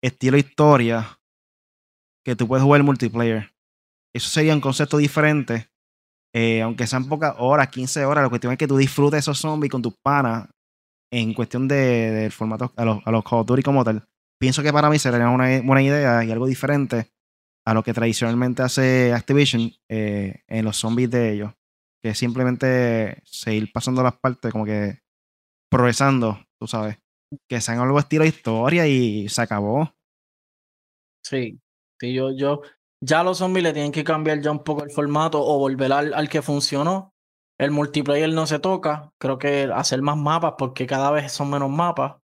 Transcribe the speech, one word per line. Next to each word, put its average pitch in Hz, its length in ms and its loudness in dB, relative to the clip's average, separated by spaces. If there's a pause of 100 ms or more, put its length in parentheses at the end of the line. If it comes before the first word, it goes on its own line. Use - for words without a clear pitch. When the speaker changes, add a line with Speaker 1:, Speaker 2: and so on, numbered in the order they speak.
Speaker 1:
estilo 131 340 2
historia 127 800 2 (1040)
que 123 100 -2
tú 113 140 -2
puedes 131 140 2
jugar 143 200 6
multiplayer. 117 680 0 (600)
Eso - 160 -6
sería 156 240 4
un 147 80 4
concepto 135 360 0
diferente. 147 720 0 (680)
Eh, 113 260 2
aunque 117 260 -4
sean 131 200 -4
pocas 151 320 -2
horas, 135 300 2
quince 127 360 -6
horas, 143 180 2
la 131 60 2
cuestión 120 220 -2
es 131 60 -4
que 156 100 -2
tú 139 100 2
disfrutes 143 420 2
esos 143 200 -4
zombies 156 320 -4
con 131 100 -4
tus 113 220 -4
panas 123 460 0 (640)
en 110 200 -2
cuestión 123 340 -4
de, 127 440 2
del 110 220 -2
formato 113 420 -4
a 117 100 -2
los, 110 200 2
a 113 60 -2
los 113 120 2
Call 117 160 0
of 110 80 -2
Duty 127 160 2
como 139 200 2
tal. 110 220 -2 (320)
Pienso 131 260 0
que 147 100 2
para 147 160 4
mí 151 100 4
sería 120 300 2
una 127 320 2
buena 135 200 4
idea 135 440 2
y 113 60 -4
algo 117 160 -2
diferente 131 640 -2 (540)
a 110 80 0
lo 110 100 2
que 117 100 -4
tradicionalmente 120 680 0
hace 127 500 2
Activision, 120 580 0 (180)
eh, 104 580 -4
en 110 180 -4
los 107 120 -4
zombies 117 340 0
de 117 200 0
ellos, 104 220 -6 (500)
que 113 60 -4
es 110 80 -4
simplemente 123 1040 -2
seguir 107 480 -6
pasando 127 320 -2
las 123 140 0
partes, 120 340 -4
como 110 140 -4
que 104 340 -4 (680)
progresando, 123 680 2 (200)
tú 113 80 -12
sabes. 107 300 -6 (520)
Que 120 120 -4
sean 117 180 -4
algo 131 200 2
estilo 156 260 2
historia 151 600 0
y 110 420 0
se - 120 -2
acabó. 110 520 -2 (1300)
Speaker 2:
Sí, 127 380 -6 (380)
sí, 123 140 -6
yo, 131 180 -2
yo, 143 300 -2 (400)
ya 156 220 2
los 180 140 0
zombies 185 260 0
le 165 100 2
tienen 147 200 -4
que 156 100 -2
cambiar 156 380 0
ya 151 100 -2
un 147 120 -4
poco 151 200 -4
el 143 80 -12
formato 151 500 0
o 143 180 2
volver 135 340 0
al, 147 200 0
al 147 160 -2
que 156 120 -2
funcionó. 151 720 -2 (460)
El 143 120 0
multiplayer 147 640 0
no 160 140 0
se 147 120 -2
toca, 160 600 -4
creo 131 180 -4
que 139 360 -2
hacer 135 280 -2
más 147 160 0
mapas 151 400 0
porque 127 300 -4
cada 139 240 0
vez 143 200 -2
son 143 200 -4
menos 139 180 -2
mapas. 143 540 -2